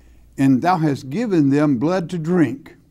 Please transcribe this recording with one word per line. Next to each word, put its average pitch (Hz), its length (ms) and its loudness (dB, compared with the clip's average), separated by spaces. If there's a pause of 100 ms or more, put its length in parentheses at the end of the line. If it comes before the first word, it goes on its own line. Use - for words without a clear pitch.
(380)
and 135 240 2
thou 175 160 0
hast 143 320 -2
given 175 400 0
them 143 280 2
blood 165 340 -2
to 180 80 -6
drink, 156 560 -2 (160)